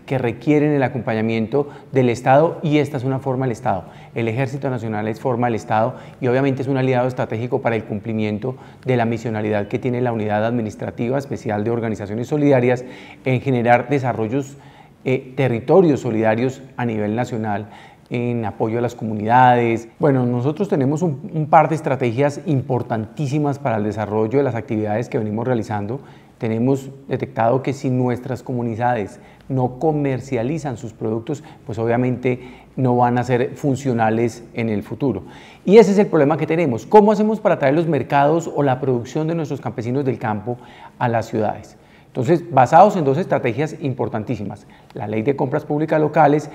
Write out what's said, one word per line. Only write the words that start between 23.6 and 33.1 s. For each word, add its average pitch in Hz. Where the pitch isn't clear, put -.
el 107
desarrollo 107
de 143
las 120
actividades 110
que 143
venimos 110
realizando. 110
Tenemos 123
detectado 127
que 139
si 131
nuestras 123
comunidades 120
no 131
comercializan 139
sus 107
productos, 113
pues 107
obviamente 123
no 123
van 123